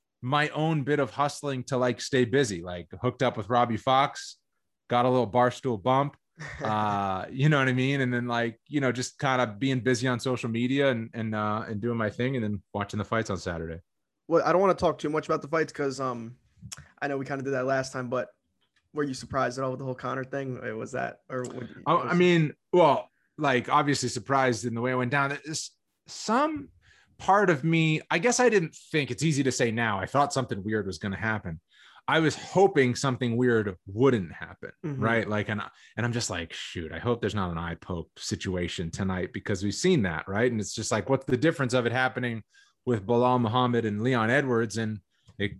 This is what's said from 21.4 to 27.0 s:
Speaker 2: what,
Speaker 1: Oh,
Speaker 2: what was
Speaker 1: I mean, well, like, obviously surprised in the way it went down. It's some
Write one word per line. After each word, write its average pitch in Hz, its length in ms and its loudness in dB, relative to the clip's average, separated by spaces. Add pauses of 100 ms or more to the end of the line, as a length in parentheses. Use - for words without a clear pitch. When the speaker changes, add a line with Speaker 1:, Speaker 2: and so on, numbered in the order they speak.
Speaker 2:
what, 123 240 -10 (180)
Speaker 1:
Oh, 156 100 4
Speaker 2:
what 170 100 2
was 165 80 -2
Speaker 1:
I - 20 2
mean, 175 380 6 (180)
well, 170 380 6 (280)
like, 131 300 2
obviously 143 400 2
surprised 127 560 0
in 117 100 -4
the 117 80 -4
way 127 100 0
it 127 40 0
went 123 160 0
down. 139 220 2 (100)
It's - 320 -10 (320)
some 285 640 -2 (480)